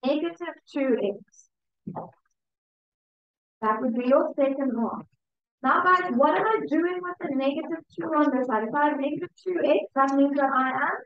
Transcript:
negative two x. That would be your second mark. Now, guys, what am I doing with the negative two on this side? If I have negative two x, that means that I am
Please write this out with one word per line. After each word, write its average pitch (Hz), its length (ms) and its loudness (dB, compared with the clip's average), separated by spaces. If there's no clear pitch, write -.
negative 330 500 -2
two 262 320 0
x. - 460 -8
That 226 200 0
would 233 140 -2
be 247 120 -2
your 277 280 4
second 269 380 0
mark. 220 320 -4
Now, 269 220 2
guys, 359 320 4
what 302 220 4
am 403 80 0
I 440 140 2
doing 349 320 0
with 359 180 -8
the 285 160 -6
negative 302 480 -4
two 330 80 -6
on 302 300 2
this 254 100 -2
side? 226 200 -2
If 240 60 -6
I 294 160 2
have 285 100 -2
negative 294 300 -4
two 359 220 -4
x, - 300 2
that 269 200 2
means 277 220 4
that 269 180 2
I 262 140 0
am 277 360 -2